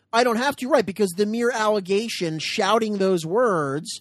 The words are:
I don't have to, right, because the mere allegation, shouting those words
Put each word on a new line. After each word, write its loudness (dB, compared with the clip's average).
I 4
don't 2
have 0
to, -8
right, 4
because -2
the 0
mere 0
allegation, -2
shouting 0
those 0
words 0